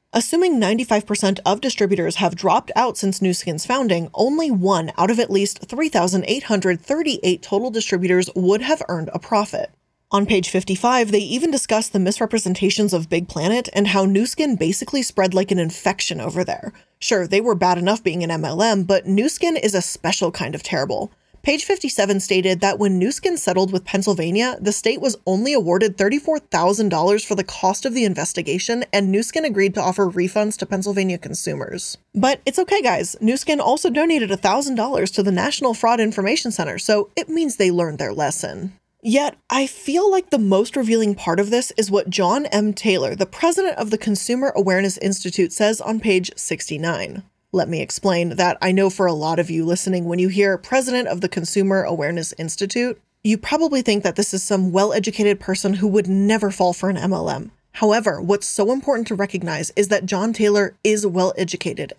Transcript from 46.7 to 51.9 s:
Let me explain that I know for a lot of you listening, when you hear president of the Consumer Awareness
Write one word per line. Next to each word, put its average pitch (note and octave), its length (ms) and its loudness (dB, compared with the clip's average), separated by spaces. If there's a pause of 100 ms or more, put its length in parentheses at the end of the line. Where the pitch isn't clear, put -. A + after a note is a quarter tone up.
Let F#3 160 0
me D#3+ 120 -4
explain F3 500 -2
that F3 300 0
I F#3 120 2
know F#3+ 180 4
for F#3+ 160 0
a E3+ 80 2
lot D#3 240 -2
of E3 100 0
you E3 160 -2
listening, F3+ 400 0
when E3+ 140 -2
you F#3 100 2
hear F#3+ 300 2
president B3 500 0
of F3 120 -4
the F#3+ 80 0
Consumer G3 560 0
Awareness D#3+ 520 -4